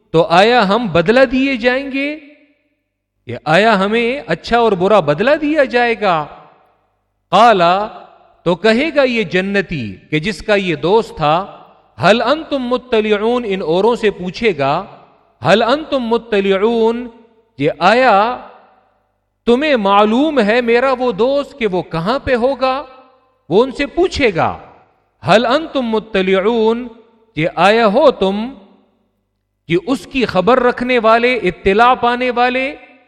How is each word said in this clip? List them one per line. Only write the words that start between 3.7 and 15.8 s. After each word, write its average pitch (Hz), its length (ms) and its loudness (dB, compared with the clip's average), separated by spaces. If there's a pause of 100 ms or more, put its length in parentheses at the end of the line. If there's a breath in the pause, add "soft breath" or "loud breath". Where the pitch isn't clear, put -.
ہمیں 233 480 -2
اچھا 226 320 -2
اور 226 120 2
برا 196 280 2
بدلہ 175 420 0
دیا 302 220 0
جائے 233 380 0
گا؟ 165 240 0 (1040)
قالا، 196 580 4 (560)
تو 175 120 0
کہے 226 400 0
گا 285 80 4
یہ 233 200 0
جنتی 165 720 -4 (140)
کہ 151 100 -2
جس 196 220 -6
کا 208 140 0
یہ 180 200 -2
دوست 180 420 -2
تھا، 160 460 -2 (400)
"هل 220 180 2
انتم 285 380 -4
مطلعون"، 240 880 -2
ان 190 140 -4
اوروں 185 340 0
سے 220 140 -2
پوچھے 185 480 -4
گا، 143 280 -2 (600)
"هل 202 140 4
انتم 277 380 -2